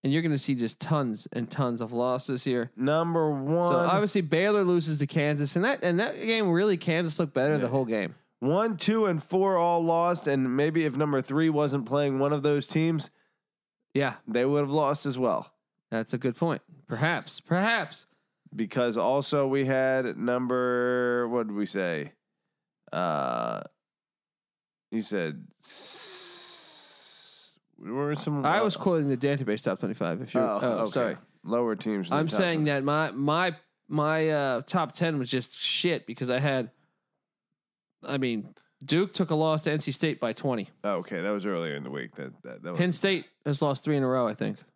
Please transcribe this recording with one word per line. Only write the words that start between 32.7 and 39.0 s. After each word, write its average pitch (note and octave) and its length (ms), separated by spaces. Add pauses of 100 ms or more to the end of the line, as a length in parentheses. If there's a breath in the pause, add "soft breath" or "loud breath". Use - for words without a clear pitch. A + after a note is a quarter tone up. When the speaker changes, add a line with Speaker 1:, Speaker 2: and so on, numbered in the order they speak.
Speaker 1:
that C#3 140
my, D3 260
my, D3+ 440 (340)
my, D#3 400
uh, C#3 380
top E3 260
ten E3 260
was B2 120
just C3 280
shit - 480
because B2 240
I B2 80
had, C3+ 320 (1400)
I C#3 120
mean, B2+ 360 (300)
Duke E3+ 280